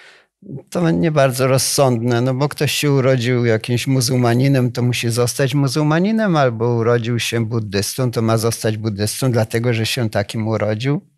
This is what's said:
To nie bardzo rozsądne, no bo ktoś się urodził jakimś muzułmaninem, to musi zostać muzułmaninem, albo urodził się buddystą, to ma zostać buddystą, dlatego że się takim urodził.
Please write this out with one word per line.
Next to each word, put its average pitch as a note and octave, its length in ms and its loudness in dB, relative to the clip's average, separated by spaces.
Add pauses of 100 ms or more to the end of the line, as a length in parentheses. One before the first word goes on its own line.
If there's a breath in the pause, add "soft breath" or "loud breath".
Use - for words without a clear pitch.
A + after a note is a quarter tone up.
(720 soft breath)
To F3 200 0
nie E3+ 200 2
bardzo C3+ 360 2
rozsądne, B2 720 2
no B2+ 140 0
bo C#3+ 140 0
ktoś - 240 -2
się D3 200 0
urodził B2+ 520 2
jakimś A#2 420 0
muzułmaninem, B2+ 840 2
to B2 100 -4
musi A#2+ 280 0
zostać A#2+ 440 0
muzułmaninem, D#3 840 0
albo A#2+ 380 2
urodził A#2 440 0
się A2+ 280 -2
buddystą, G#2+ 640 -2
to A#2 120 -2
ma A2+ 160 2
zostać A2 380 -2
buddystą, G#2+ 560 -2
dlatego A#2 420 0
że A2 120 -2
się A2+ 240 -2
takim G#2+ 380 -4
urodził. A2 680 -2